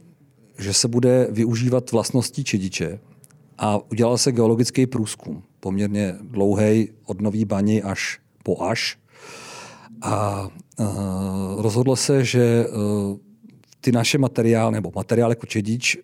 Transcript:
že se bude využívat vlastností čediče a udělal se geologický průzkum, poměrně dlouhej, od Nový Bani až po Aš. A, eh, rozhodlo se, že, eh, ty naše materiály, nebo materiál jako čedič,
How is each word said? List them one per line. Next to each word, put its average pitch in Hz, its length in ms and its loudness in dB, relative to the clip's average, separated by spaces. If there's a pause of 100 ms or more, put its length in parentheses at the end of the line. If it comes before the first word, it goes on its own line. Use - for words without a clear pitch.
(600)
že 98 140 -4
se - 140 2
bude 123 440 4
využívat 120 600 0
vlastností 117 520 0
čediče 95 560 -4 (580)
a 104 340 -2
udělal 117 260 2
se 135 140 0
geologický 117 560 2
průzkum, 107 560 -6 (160)
poměrně 101 640 -2
dlouhej, 107 720 2 (120)
od 98 160 -8
Nový 107 240 -2
Bani 104 380 0
až - 360 -6 (240)
po - 180 -2
Aš. 101 360 -4 (1040)
A, 101 460 -4 (320)
eh, 120 40 0 (760)
rozhodlo 117 380 2
se, 135 300 2
že, 117 420 4
eh, - 20 -6 (1120)
ty 131 100 0
naše 117 260 2
materiály, 113 560 2
nebo 104 220 -4
materiál 117 340 2
jako 117 160 -2
čedič, 110 580 -2